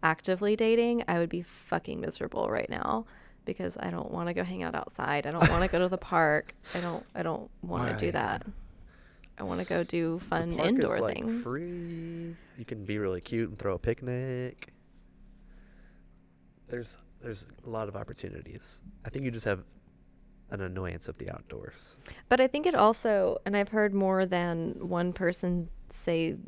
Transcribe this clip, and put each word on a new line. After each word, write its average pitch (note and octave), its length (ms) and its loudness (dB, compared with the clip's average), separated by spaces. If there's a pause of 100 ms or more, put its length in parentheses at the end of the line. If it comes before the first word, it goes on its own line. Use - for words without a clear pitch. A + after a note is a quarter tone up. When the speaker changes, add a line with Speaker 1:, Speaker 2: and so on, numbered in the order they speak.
Speaker 1:
actively F#3 520 2
dating, A#3 520 4
I F3 100 2
would E3+ 120 2
be F3 120 -4
fucking - 600 -4
miserable - 500 -2
right - 180 0
now - 360 -2 (400)
because F3+ 340 -4
I - 100 -2
don't E3+ 220 -6
wanna F3 240 -2
go F3 80 0
hang F3+ 180 -4
out E3 140 -4
outside. - 500 -2
I C#3+ 60 -4
don't E3+ 180 6
wanna E3+ 180 4
go E3+ 120 2
to F3+ 100 4
the F#3 80 -2
Speaker 2:
<laughs> - 180 -6
Speaker 1:
park. D#3 380 4 (220)
I F3 60 -2
don't, E3+ 220 -4 (120)
I - 80 -4
don't E3 260 -4 (140)
wanna - 340 -2
do - 100 0
Speaker 2:
Why? - 40 2
Speaker 1:
that. - 340 -2 (920)
I - 60 -10
wanna F3+ 220 -2
go E3+ 180 2
do E3+ 360 0
Speaker 2:
The - 60 -14
Speaker 1:
fun E3+ 300 -2
Speaker 2:
park - 60 0
is, G3+ 140 4
Speaker 1:
indoor - 240 4
Speaker 2:
like, - 160 2
Speaker 1:
things. A3+ 280 -4
Speaker 2:
free. E3+ 920 -6 (220)
You A#2 80 -12
can A2 200 -8
be G#2 140 -2
really F#2 220 -2
cute A2+ 280 -2
and G#2 80 -12
throw G2 180 -2
a F2+ 40 -4
picnic. B2+ 920 -4 (2000)
There's, A#2+ 300 -10 (240)
there's A2+ 240 -10 (200)
a - 40 -14
lot A2 180 -4
of G#2 80 -10
opportunities. - 840 -12 (240)
I - 40 -6
think C3+ 160 -4
you B2+ 60 -2
just A2+ 140 -6
have G2 180 0 (880)
an G2 100 -4
annoyance F#2 460 -6
of - 100 -10
the - 120 -8
outdoors. - 680 -14 (320)
Speaker 1:
But B3 120 8
I C4 60 6
think D4 180 0
it F4 100 4
also, G#3 680 6
and G3+ 100 0
I've G3+ 140 4
heard G#3 240 4
more F#3+ 320 4
than F3 540 0
one F3+ 340 0
person F3 560 0 (200)
say E3 460 0 (120)